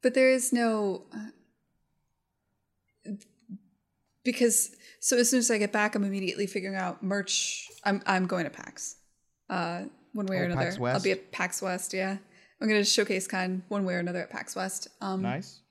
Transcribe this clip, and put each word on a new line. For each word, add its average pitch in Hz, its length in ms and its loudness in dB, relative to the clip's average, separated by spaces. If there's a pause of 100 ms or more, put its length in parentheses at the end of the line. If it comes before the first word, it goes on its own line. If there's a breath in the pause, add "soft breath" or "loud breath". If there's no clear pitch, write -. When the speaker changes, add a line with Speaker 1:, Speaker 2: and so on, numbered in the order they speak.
Speaker 1:
But 254 120 4
there 262 180 8
is 247 200 2
no, 220 520 2 (100)
uh, - 2000 -18 (1120)
because, 233 500 2 (260 loud breath)
so - 160 2
as 240 140 6
soon 262 80 6
as 240 120 2
I 220 80 2
get 208 140 0
back, 214 220 2
I'm 208 100 2
immediately 196 420 -2
figuring 196 300 -4
out 185 260 -6
merch. - 680 -2 (160)
I'm, 196 220 2
I'm 185 200 4
going 180 180 -2
to - 60 -6
pax, - 460 -14 (520)
uh, 175 360 -4 (280)
one 208 140 -4
way 190 120 -2
or 180 40 0
Speaker 2:
Oh, 180 40 0
Speaker 1:
another. 175 160 0
Speaker 2:
pax - 140 -2
Speaker 1:
I'll 123 240 0
be 190 100 0
Speaker 2:
West. 190 100 0
Speaker 1:
at - 120 -20
pax 180 300 -4
West, 185 320 -4
yeah. 190 220 -2 (440 soft breath)
I'm 214 80 0
gonna 214 160 6
showcase 202 440 2
Con 185 400 -2
one 202 160 0
way 180 100 0
or 180 40 0
another 175 240 -2
at - 80 -10
pax - 260 -10
West. - 320 -6 (140)
Um, 190 200 -2
Speaker 2:
Nice. 139 380 -4 (100)